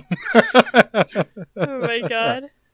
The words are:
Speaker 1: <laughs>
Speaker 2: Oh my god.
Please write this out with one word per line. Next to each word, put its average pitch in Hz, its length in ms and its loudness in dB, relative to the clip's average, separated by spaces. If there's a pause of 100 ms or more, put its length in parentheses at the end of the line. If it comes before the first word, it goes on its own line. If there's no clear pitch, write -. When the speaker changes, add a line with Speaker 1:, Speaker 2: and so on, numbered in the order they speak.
(320)
Speaker 1:
<laughs> - 800 2 (420)
Speaker 2:
Oh 254 240 -6
my 240 280 -4
god. 240 420 -4 (240)